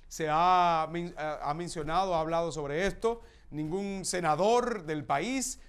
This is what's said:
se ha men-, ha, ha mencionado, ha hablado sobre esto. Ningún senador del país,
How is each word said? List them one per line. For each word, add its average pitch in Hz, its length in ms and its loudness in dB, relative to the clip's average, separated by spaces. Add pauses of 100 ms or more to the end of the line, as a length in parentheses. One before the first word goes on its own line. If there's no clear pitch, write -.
se 160 220 -6
ha 170 600 6
men-, 175 280 -6
ha, 147 320 -4
ha 147 40 0
mencionado, 170 600 -2
ha 160 60 2
hablado 165 320 0
sobre 147 340 -2
esto. 226 320 -2 (300)
Ningún 185 560 -6
senador 190 800 2
del 151 180 -4
país, 208 640 -2